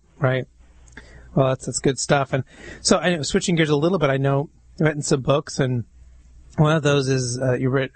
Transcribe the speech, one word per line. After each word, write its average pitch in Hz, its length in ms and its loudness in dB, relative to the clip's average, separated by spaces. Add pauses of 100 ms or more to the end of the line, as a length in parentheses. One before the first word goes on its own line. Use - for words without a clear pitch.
(180)
right. 127 280 -2 (880)
Well, 135 140 2
that's, 131 180 -4
that's 127 140 -6
good 135 180 0
stuff. 143 340 -2
And 135 120 -2 (380)
so, 190 160 4
I 175 180 0
know, 151 60 -6
switching 180 340 0
gears 156 140 2
a 151 60 2
little 175 220 2
bit, 147 120 2
I 135 80 0
know 139 320 0 (280)
you've 160 80 2
written 151 160 -2
some 139 200 0
books 139 360 -2
and 127 260 -2 (720)
one 151 180 4
of 160 80 0
those 143 260 2
is, 123 320 -2
uh, 127 140 0
you 127 140 0
writ-, 131 280 -2